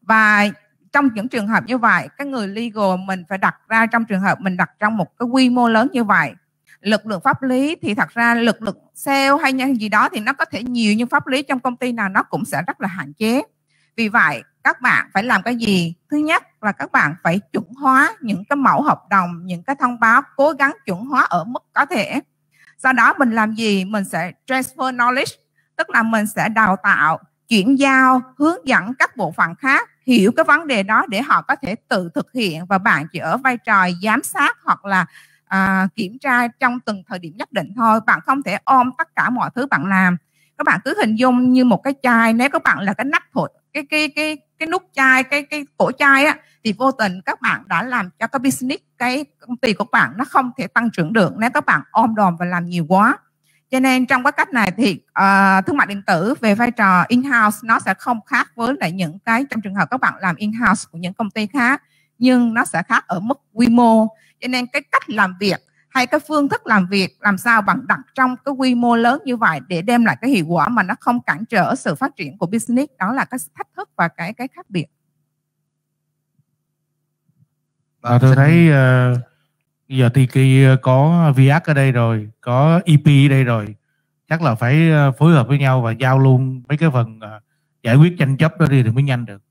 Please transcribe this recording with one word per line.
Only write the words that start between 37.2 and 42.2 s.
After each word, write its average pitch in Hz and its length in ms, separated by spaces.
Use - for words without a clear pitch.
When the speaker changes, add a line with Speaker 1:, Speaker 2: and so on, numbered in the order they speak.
Speaker 1:
nhất 277 140
định 185 240
thôi. 226 300
Bạn 175 160
không 277 220
thể 190 200
ôm 254 340
tất - 180
cả 196 140
mọi 226 260
thứ 254 100
bạn 214 200
làm. 190 320
Các 302 80
bạn 202 200
cứ 320 160
hình 220 140
dung 254 380
như 254 120
một 214 180
cái 277 100
chai, 226 300